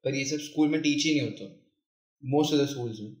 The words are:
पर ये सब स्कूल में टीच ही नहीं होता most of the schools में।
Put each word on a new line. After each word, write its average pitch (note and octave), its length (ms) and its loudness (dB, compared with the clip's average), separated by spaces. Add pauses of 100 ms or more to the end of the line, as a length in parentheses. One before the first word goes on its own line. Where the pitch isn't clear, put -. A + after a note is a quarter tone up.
पर C3+ 100 -2
ये C3+ 100 -2
सब D3 120 -4
स्कूल D3+ 320 2
में D#3 120 2
टीच D3 260 0
ही D#3 80 4
नहीं B2 160 0
होता - 260 -14 (800)
most D3+ 180 4
of C#3+ 60 4
the C#3 140 0
schools A#2 260 -8
में। G#2+ 200 -12